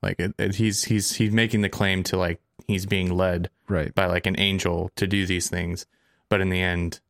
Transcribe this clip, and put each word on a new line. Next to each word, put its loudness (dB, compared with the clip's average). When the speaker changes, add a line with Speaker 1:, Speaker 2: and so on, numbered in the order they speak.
Speaker 1:
Like, -2
it, -2
it, -2
he's, 0
he's, 0
he's 2
making 2
the 2
claim 0
to, -2
like, -2
he's 0
being 0
led 0
Speaker 2:
Right. 0
Speaker 1:
by, 2
like, 0
an -2
angel 0
to 0
do 2
these -2
things, -4
but 2
in 0
the 0
end -2